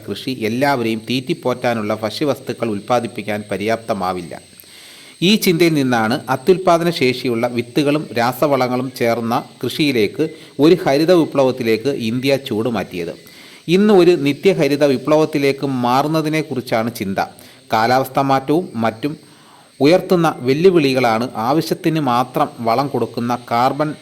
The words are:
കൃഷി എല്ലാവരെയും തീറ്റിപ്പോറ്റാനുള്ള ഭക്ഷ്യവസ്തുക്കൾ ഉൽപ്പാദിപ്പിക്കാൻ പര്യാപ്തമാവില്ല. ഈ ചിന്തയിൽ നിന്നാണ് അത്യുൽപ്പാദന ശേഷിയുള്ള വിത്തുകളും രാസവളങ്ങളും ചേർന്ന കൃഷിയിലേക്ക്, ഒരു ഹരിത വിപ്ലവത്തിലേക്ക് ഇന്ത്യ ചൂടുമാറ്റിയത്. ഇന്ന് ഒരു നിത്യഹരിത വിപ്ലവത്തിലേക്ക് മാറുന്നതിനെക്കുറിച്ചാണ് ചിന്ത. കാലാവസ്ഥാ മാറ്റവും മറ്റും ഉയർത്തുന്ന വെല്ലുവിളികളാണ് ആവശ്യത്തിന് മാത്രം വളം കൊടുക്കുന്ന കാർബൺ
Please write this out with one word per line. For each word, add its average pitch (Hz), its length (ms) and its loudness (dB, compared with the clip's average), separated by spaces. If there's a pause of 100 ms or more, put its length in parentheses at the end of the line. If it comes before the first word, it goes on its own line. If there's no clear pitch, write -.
കൃഷി 127 280 -8 (160)
എല്ലാവരെയും 120 600 -2
തീറ്റിപ്പോറ്റാനുള്ള 123 840 -4 (100)
ഭക്ഷ്യവസ്തുക്കൾ 117 720 -4
ഉൽപ്പാദിപ്പിക്കാൻ 107 640 -4 (120)
പര്യാപ്തമാവില്ല. 95 840 -4 (960)
ഈ - 20 6 (120)
ചിന്തയിൽ 170 340 2
നിന്നാണ് 123 400 0 (160)
അത്യുൽപ്പാദന 175 560 2 (140)
ശേഷിയുള്ള 123 420 0 (120)
വിത്തുകളും 143 460 0 (140)
രാസവളങ്ങളും 127 720 0 (100)
ചേർന്ന 117 360 0 (260)
കൃഷിയിലേക്ക്, 127 640 0 (400)
ഒരു 175 180 8
ഹരിത 156 380 2
വിപ്ലവത്തിലേക്ക് 123 680 0 (180)
ഇന്ത്യ 127 280 0 (120)
ചൂടുമാറ്റിയത്. 101 640 -4 (640)
ഇന്ന് 208 260 4
ഒരു 175 140 6 (100)
നിത്യഹരിത 147 680 2
വിപ്ലവത്തിലേക്ക് 143 760 0 (180)
മാറുന്നതിനെക്കുറിച്ചാണ് 139 1120 0
ചിന്ത. 95 200 -6 (560)
കാലാവസ്ഥാ 131 560 2
മാറ്റവും 135 360 0 (180)
മറ്റും 113 300 -4 (720)
ഉയർത്തുന്ന 175 440 4 (200)
വെല്ലുവിളികളാണ് 135 800 4 (180)
ആവശ്യത്തിന് 160 640 -2
മാത്രം 127 400 0 (160)
വളം 127 280 0
കൊടുക്കുന്ന 120 380 -4 (200)
കാർബൺ 139 360 0 (140)